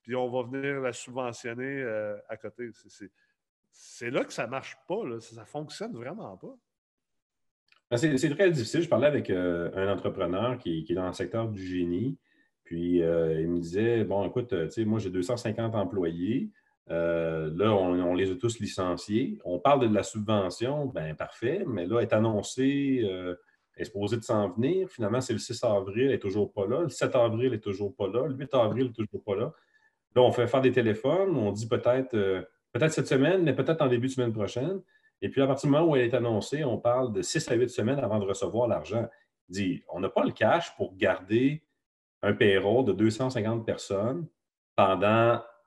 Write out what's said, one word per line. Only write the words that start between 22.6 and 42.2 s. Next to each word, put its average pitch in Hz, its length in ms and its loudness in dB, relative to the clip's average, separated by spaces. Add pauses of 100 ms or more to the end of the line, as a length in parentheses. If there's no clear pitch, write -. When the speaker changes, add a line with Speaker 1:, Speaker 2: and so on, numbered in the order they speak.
Speaker 2:
euh, 90 320 -4 (400)
elle 87 60 -8
est - 20 -4
supposée 101 320 -4
de - 80 -6
s'en 104 240 0
venir. 143 400 0
Finalement, 113 320 -2
c'est - 120 -4
le 104 60 -2
six - 240 -8
avril, 101 440 0
elle 135 80 2
est - 40 -2
toujours 101 340 -2
pas 98 140 -2
là. 135 160 0
Le 165 60 -2
sept - 260 -4
avril, 117 320 2
elle 120 80 0
est 104 60 -6
toujours 98 340 -6
pas 98 140 -4
là. 120 180 -2
Le 135 80 -4
huit 131 200 -10
avril, 117 320 2
elle 120 40 -4
est 110 160 -6
toujours - 160 -10
pas 98 140 -2
là. 135 160 -2 (640)
Là, 127 60 8
on 113 100 8
fait 117 160 2
faire 131 140 4
des 127 100 6
téléphones, 131 640 2
on 104 160 2
dit 110 160 -6
peut-être, 123 460 0
euh, 95 280 2 (300)
peut-être 156 200 2
cette - 140 0
semaine, 160 380 4
mais 139 100 2
peut-être 160 280 0
en 139 40 2
début 123 220 2
de 131 40 -4
semaine 120 200 0
prochaine. 123 500 -4 (400)
Et 101 60 -4
puis, 135 140 2
à 135 40 4
partir 139 220 0
du 139 40 6
moment 156 200 6
où - 20 4
elle 127 80 4
est 117 120 2
annoncée, 120 500 0
on 113 140 0
parle 120 340 2
de 120 100 -2
six - 300 -4
à - 20 2
huit 117 140 2
semaines 127 320 0
avant 107 180 0
de 101 60 0
recevoir 98 420 0
l'argent. 101 420 -2 (400)
Il 87 40 -14
dit, 92 380 -2
on 85 100 -8
n'a 98 80 0
pas - 160 2
le - 80 0
cash 143 440 2
pour 98 200 -6
garder 104 640 2 (600)